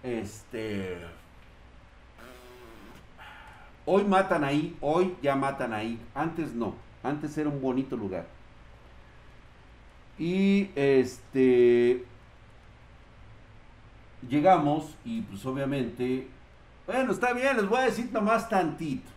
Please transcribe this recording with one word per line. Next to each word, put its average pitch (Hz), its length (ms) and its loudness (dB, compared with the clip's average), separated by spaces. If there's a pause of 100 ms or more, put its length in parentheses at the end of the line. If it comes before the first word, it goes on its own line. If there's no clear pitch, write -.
Este, 104 960 -8 (2750)
hoy 190 180 4
matan 190 400 2
ahí, 147 360 -2
hoy 175 440 0
ya 139 120 2
matan 135 380 -2
ahí. 113 260 -6 (140)
Antes 156 400 -4
no, 113 220 -4 (260)
antes 147 380 -6
era 151 100 0
un 143 100 -4
bonito 131 380 -2
lugar. 92 300 -8 (1900)
Y, 190 560 2
este, 127 1300 4 (2250)
llegamos 151 760 2
y, 113 180 -6
pues, 98 220 -12
obviamente, 131 840 -4 (580)
bueno, 247 280 -2
está 247 200 0
bien, 254 240 0
les 202 100 0
voy 233 120 0
a 262 60 2
decir 240 260 -2
nomás 220 360 0
tantito. 160 680 -4